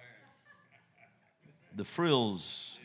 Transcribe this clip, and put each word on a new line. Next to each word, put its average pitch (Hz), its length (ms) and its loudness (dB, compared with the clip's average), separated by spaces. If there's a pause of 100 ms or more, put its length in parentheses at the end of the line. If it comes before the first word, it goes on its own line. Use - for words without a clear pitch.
(1800)
the 101 80 -4
frills, 120 1000 0